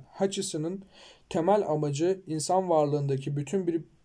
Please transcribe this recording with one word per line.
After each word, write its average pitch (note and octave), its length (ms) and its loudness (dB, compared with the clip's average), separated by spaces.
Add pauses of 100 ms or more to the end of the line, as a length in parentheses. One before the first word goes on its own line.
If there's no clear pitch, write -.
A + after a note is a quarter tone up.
(140)
Hutcheson'ın F#3+ 720 -4 (440)
temel F#3+ 400 2
amacı D#3 580 0
insan F3 440 0
varlığındaki C#3+ 680 2
bütün F3 300 -2
bir, E3 160 -2 (220)